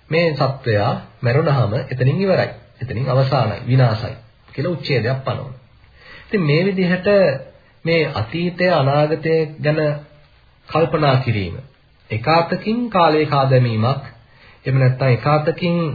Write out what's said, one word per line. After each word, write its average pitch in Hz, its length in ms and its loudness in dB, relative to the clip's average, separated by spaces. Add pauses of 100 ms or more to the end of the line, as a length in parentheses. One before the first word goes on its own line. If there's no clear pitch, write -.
මේ 165 260 0
සත්වයා 131 600 0 (260)
මැරුණාම 123 540 2 (100)
එතනින් 131 380 0
ඉවරයි. 165 280 2 (260)
එතනින් 120 340 -8
අවසානයි, 127 540 0
විනාශයි 120 540 0 (320)
කියලා 170 240 -6
උච්ඡේදයක් 131 460 -2
පනවනවා. - 340 -8 (680)
ඉතින් 202 220 -2
මේ 151 200 2
විදිහට 185 460 0 (760)
මේ 165 180 2 (100)
අතීතය 175 580 -4
අනාගතය 151 640 2 (220)
ගැන 151 240 0 (880)
කල්පනා 156 480 2
කිරීම 104 400 -2 (540)
එක 110 180 -4
අතකින් 180 580 0
කාලේ 156 400 2
කාදැමීමක්, 131 760 2 (560)
එහෙම 135 200 -2
නැත්නම් 131 300 2
එක 120 180 0
අතකින් 160 500 0 (180)